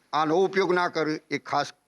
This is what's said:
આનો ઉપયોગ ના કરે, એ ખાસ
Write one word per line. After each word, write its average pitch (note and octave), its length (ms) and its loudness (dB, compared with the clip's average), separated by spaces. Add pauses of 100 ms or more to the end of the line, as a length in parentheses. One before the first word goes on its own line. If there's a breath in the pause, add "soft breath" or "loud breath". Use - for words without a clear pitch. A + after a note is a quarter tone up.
(140)
આનો D#3 220 2
ઉપયોગ F#3 380 2
ના F3 140 2
કરે, D#3+ 340 -4 (100)
એ C#3+ 60 -2
ખાસ C#3+ 360 -4 (140)